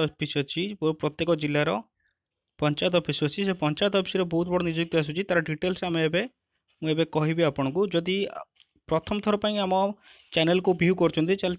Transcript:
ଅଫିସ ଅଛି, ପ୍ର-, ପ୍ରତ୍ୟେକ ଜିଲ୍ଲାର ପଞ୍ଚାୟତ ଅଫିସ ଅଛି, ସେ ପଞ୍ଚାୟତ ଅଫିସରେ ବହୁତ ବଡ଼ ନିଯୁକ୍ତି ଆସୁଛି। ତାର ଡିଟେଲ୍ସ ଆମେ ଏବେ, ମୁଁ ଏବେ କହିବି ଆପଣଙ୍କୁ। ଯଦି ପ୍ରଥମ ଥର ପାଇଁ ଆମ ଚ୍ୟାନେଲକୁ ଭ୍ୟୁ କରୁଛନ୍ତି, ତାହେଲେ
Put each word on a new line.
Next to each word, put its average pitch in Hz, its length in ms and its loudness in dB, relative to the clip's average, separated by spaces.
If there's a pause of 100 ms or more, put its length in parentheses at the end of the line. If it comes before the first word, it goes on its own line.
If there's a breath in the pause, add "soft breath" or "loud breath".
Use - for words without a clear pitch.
ଅଫିସ 151 360 -4
ଅଛି, 147 240 -2 (120)
ପ୍ର-, 160 200 0
ପ୍ରତ୍ୟେକ 160 420 0
ଜିଲ୍ଲାର 147 340 0 (920)
ପଞ୍ଚାୟତ 151 340 0
ଅଫିସ 156 300 0
ଅଛି, 151 200 -2
ସେ 190 100 0
ପଞ୍ଚାୟତ 180 420 0
ଅଫିସରେ 185 280 0
ବହୁତ 170 240 -2
ବଡ଼ 180 160 0
ନିଯୁକ୍ତି 165 340 -2
ଆସୁଛି। 151 260 -2
ତାର 180 160 0
ଡିଟେଲ୍ସ 156 440 -4
ଆମେ 165 200 -2
ଏବେ, 165 180 0 (600)
ମୁଁ 156 80 -2
ଏବେ 156 200 2
କହିବି 160 320 0
ଆପଣଙ୍କୁ। 143 460 0
ଯଦି 170 280 0 (720)
ପ୍ରଥମ 160 340 0
ଥର 208 180 2
ପାଇଁ 214 220 0
ଆମ 185 100 0 (600 soft breath)
ଚ୍ୟାନେଲକୁ 180 360 4 (100)
ଭ୍ୟୁ 180 200 4
କରୁଛନ୍ତି, 165 400 2
ତାହେଲେ 180 180 -2